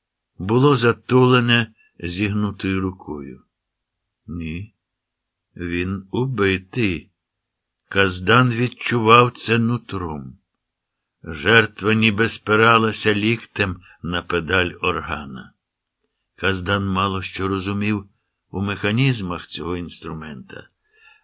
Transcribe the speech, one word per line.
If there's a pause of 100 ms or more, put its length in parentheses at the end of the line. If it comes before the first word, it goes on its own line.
(380)
було
затулене (240)
зігнутою
рукою. (840)
Ні, (840)
він
убитий. (800)
Каздан
відчував
це
нутром. (840)
Жертва
ніби
спиралася
ліктем (220)
на
педаль (100)
органа. (840)
Каздан
мало
що
розумів (420)
у
механізмах
цього
інструмента, (560)